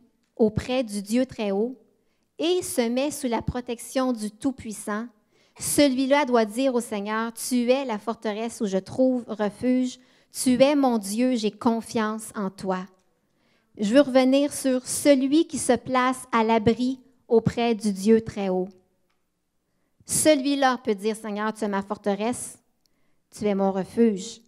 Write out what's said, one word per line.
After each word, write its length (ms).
auprès 480
du 180
Dieu 240
très 260
haut 260
et 240
se 200
met 300
sous 160
la 140
protection 720
du 180
Tout-Puissant, 800
celui-là 680
doit 180
dire 320
au 60
Seigneur, « 500
Tu 220
es 140
la 120
forteresse 600
où 60
je 120
trouve 520
refuge. 720
Tu 280
es 140
mon 220
Dieu, 380
j'ai 140
confiance 840
en 140
toi. » 360
Je 160
veux 80
revenir 520
sur 320
celui 600
qui 120
se 180
place 560
à 100
l'abri 560
auprès 440
du 200
Dieu 260
très 300
haut. 180
Celui-là 800
peut 100
dire, « 220
Seigneur, 360
tu 120
es 20
ma 140
forteresse, 800
tu 140
es 100
mon 180
refuge. » 760